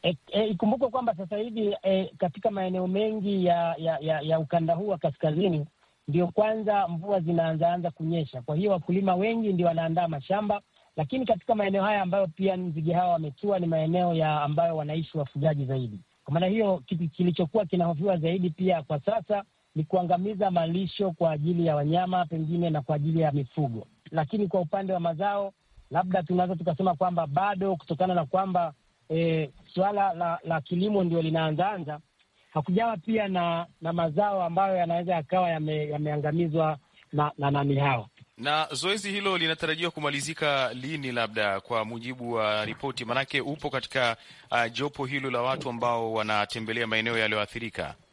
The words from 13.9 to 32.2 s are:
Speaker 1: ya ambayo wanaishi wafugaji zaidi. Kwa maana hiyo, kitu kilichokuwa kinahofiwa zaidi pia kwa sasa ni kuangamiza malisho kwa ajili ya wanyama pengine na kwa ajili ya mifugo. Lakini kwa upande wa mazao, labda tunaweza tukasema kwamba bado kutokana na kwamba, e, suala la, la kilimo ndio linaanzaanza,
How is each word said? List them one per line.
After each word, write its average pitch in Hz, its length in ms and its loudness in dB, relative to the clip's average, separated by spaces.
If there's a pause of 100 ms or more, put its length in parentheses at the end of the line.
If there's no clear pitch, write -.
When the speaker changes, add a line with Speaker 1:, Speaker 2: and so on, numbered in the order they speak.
Speaker 1:
ya 156 280 2
ambayo 156 360 2
wanaishi 151 400 -4
wafugaji 143 480 0
zaidi. 123 340 -4 (240)
Kwa 139 100 -4
maana 175 140 2
hiyo, 196 380 2
kitu 165 240 -2
kilichokuwa 180 560 0
kinahofiwa 175 520 0
zaidi 175 320 0
pia 175 340 0
kwa 147 160 -4
sasa 208 440 -2 (320)
ni 156 80 -2
kuangamiza 185 680 0
malisho 175 600 0
kwa 165 200 2
ajili 165 340 2
ya 156 100 4
wanyama 175 500 2
pengine 165 440 -2
na 151 120 0
kwa 151 140 -2
ajili 160 260 0
ya 151 100 4
mifugo. 135 560 -2 (240)
Lakini 180 360 0
kwa 185 140 0
upande 190 320 -2
wa 180 60 0
mazao, 190 540 -2 (380)
labda 185 320 0
tunaweza 180 320 2
tukasema 170 400 0
kwamba 175 320 0
bado 190 480 0
kutokana 180 380 -2
na 165 120 2
kwamba, 180 480 0 (360)
e, 160 400 0 (240)
suala 196 400 2
la, 170 300 -2
la 165 180 -2
kilimo 196 420 0
ndio 170 180 2
linaanzaanza, 160 800 0 (540)